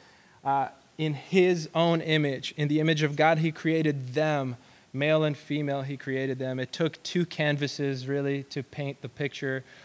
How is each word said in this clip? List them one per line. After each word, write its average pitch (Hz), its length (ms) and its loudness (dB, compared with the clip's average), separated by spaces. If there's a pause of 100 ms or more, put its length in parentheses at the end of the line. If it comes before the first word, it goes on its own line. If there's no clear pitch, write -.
(440)
uh, 139 240 2 (300)
in 156 160 0
his 180 600 2
own 165 280 4
image. 147 540 0
In 147 120 0
the 151 100 4
image 156 240 2
of 147 140 0
God, 156 220 6
he 160 120 2
created 151 640 0
them. 147 420 0 (360)
Male 156 320 2
and 151 120 0
female, 143 460 -4
he 139 140 -8
created 131 420 -4
them. 131 220 -4
It 127 120 -6
took 160 300 -2
two 175 220 0
canvases, 143 840 -2
really, 139 380 -2
to 135 180 -8
paint 139 380 -10
the 131 80 -12
picture 135 560 -6 (200)